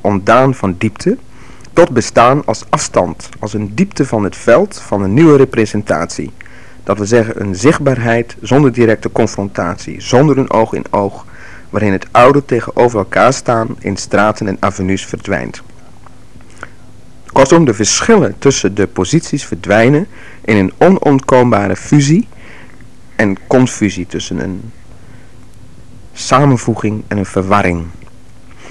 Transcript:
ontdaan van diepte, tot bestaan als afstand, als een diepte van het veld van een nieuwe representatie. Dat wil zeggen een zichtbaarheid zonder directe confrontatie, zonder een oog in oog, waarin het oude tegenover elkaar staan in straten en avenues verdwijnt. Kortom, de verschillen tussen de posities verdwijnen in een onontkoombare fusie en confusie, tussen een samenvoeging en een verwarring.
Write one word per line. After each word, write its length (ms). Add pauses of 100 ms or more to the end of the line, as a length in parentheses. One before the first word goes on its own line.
ontdaan 540
van 240
diepte, 380 (560)
tot 180
bestaan 540
als 240
afstand, 600 (100)
als 160
een 200
diepte 320
van 180
het 120
veld 500
van 160
een 120
nieuwe 220
representatie. 960 (520)
Dat 120
wil 100
zeggen 340
een 140
zichtbaarheid 880
zonder 320
directe 400
confrontatie, 880
zonder 380
een 120
oog 220
in 180
oog, 340 (460)
waarin 220
het 180
oude 340
tegenover 540
elkaar 340
staan 460
in 180
straten 520
en 120
avenues 460
verdwijnt. 560 (1700)
Kortom, 280
de 100
verschillen 640
tussen 360
de 120
posities 580
verdwijnen 640 (380)
in 120
een 220
onontkoombare 1000
fusie 520 (880)
en 200 (100)
confusie, 600
tussen 360
een 300 (1400)
samenvoeging 960
en 100
een 80
verwarring. 600 (840)